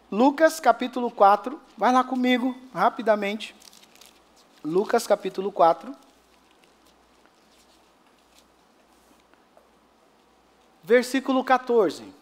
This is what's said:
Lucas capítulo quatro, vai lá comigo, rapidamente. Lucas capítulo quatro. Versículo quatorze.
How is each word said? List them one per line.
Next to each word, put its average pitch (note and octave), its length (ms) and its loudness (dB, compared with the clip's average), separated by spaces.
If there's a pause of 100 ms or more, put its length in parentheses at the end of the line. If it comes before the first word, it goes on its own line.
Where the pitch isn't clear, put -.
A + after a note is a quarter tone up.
Lucas C#4+ 520 2
capítulo B3 500 -2
quatro, G#3 480 2 (180)
vai A3 140 2
lá B3+ 100 4
comigo, B3+ 540 -2 (180)
rapidamente. G#3 800 -2 (1080)
Lucas G3 420 -2
capítulo F#3+ 460 -4
quatro. E3+ 420 0 (4000)
Versículo B3+ 640 0
quatorze. A#3 640 0 (160)